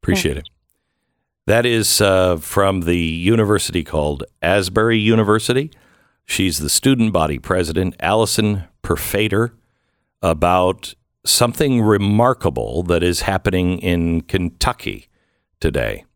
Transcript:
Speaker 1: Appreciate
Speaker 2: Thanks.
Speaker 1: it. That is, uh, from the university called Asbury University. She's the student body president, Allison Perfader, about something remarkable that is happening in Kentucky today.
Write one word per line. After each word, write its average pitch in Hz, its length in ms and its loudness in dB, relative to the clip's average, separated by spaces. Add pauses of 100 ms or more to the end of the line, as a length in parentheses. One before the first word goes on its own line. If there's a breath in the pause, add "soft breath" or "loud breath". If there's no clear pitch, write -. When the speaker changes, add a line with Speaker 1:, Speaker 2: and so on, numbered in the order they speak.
Speaker 1:
Appreciate 95 320 0
Speaker 2:
Thanks. 76 140 -12
Speaker 1:
it. - 40 -20 (920)
That 117 200 2
is, 113 340 0
uh, 92 360 4
from 98 460 0
the 85 160 0
university 90 840 0
called 73 400 -4 (180)
Asbury 101 580 0
University. 110 720 0 (520 soft breath)
She's 90 340 -2
the 73 120 -6
student 120 420 2
body 76 280 0
president, 90 580 -2
Allison 104 640 0 (200)
Perfader, 104 640 -2 (720)
about 90 720 0 (300)
something 123 580 0
remarkable 101 1040 2
that 85 180 2
is 87 200 0
happening 92 580 0
in 85 400 0
Kentucky - 880 -6 (500)
today. 57 460 -4 (120)